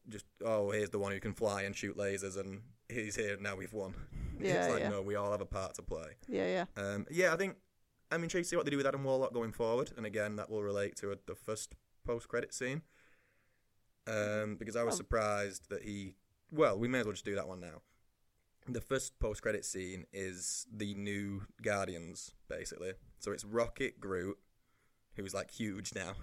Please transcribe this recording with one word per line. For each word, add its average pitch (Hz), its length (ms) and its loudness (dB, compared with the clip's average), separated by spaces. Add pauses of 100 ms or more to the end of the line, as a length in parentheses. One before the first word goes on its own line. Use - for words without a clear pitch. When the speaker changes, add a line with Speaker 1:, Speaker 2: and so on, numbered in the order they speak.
Speaker 1:
just, 107 160 -10 (160)
"Oh, 107 300 4
here's 107 180 2
the 104 100 -2
one 98 140 2
who 98 80 -2
can 104 140 -2
fly 101 300 2
and 98 120 -2
shoot - 180 -4
lasers, 98 440 -2
and 98 240 -6 (260)
he's 107 280 -2
here, 104 200 0
now 98 200 -4
we've 92 180 -8
won." 95 200 -2
<laughs> - 460 -6
Speaker 2:
Yeah, 180 240 4
Speaker 1:
It's 170 80 4
like, 151 120 2
Speaker 2:
yeah. - 40 2
Speaker 1:
no, 98 140 0
we 101 140 0
all 101 160 2
have 101 100 2
a 95 40 -4
part 95 280 -4
to 90 80 -10
play. 80 340 -6 (100)
Speaker 2:
Yeah, 185 400 2 (100)
yeah. 101 60 -2
Speaker 1:
Um, 101 280 -2
yeah, 170 220 6
I 165 40 4
think 190 220 0 (520)
I'm 165 140 2
intrigued 175 220 2
to - 20 -4
see 170 80 2
what 165 80 4
they - 60 2
do 143 80 4
with 139 80 4
Adam 139 180 2
Warlock 131 300 4
going 113 180 0
forward, 117 460 4
and 110 80 -6
again, 104 300 2
that 104 140 -2
will 107 140 2
relate 101 320 2
to 101 160 -2
a, 98 40 -2 (100)
the 92 100 -6
first - 400 -6 (280)
post-credit 120 500 0
scene. 135 280 -2 (1200)
Um, 107 500 0
because 107 180 -6
I 117 80 2
was 117 120 2
Speaker 2:
Um, - 40 0
Speaker 1:
surprised 104 720 2
that 101 160 -4
he, 101 320 -6 (340)
well, 147 280 6
we 120 100 2
may 127 120 4
as 113 60 2
well 104 60 -2
just - 120 -8
do 101 120 0
that 87 100 -2
one 90 140 -8
now. 85 220 -12 (840)
The 120 140 -2
first - 400 -2
post-credit 107 440 0
scene 92 480 -4
is 92 600 -4
the 104 220 -2
new 101 520 -2 (160)
Guardians, 92 720 -2 (140)
basically. 90 460 -6 (260)
So 101 120 -4
it's - 120 -6
Rocket 113 560 2
Groot, 95 380 -2 (760)
who's, 95 200 -6
like, 95 180 -2
huge 104 420 -4
now. 95 280 -4